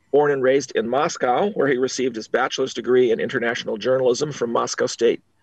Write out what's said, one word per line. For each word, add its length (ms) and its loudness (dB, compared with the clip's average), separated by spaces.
born 200 4
and 120 0
raised 340 2
in 120 0
Moscow, 600 0
where 180 0
he 100 2
received 380 -2
his 120 -8
bachelor's 460 -2
degree 360 2
in 80 2
international 600 -4
journalism 540 0
from 200 -4
Moscow 340 -2
State 360 0